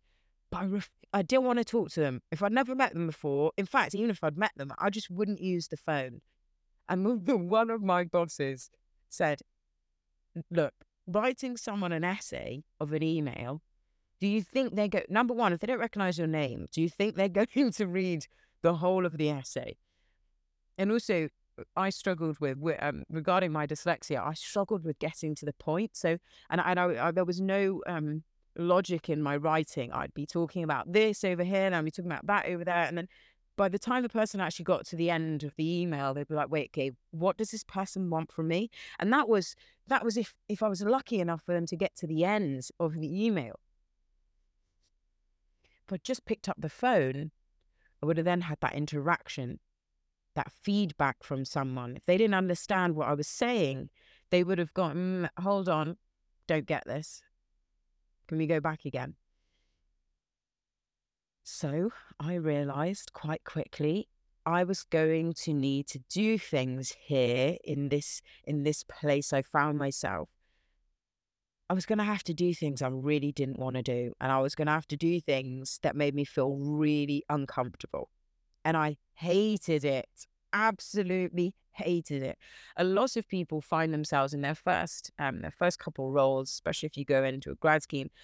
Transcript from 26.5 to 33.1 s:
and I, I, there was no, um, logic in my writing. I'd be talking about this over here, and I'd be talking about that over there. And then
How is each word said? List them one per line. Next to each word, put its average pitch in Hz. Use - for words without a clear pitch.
and 180
I, 160
I, -
there 175
was 175
no, 196
um, 156
logic 175
in 151
my 143
writing. 151
I'd 131
be 143
talking 170
about 156
this 214
over 180
here, 190
and 185
I'd 160
be 160
talking 175
about -
that 202
over 175
there. 175
And 170
then 175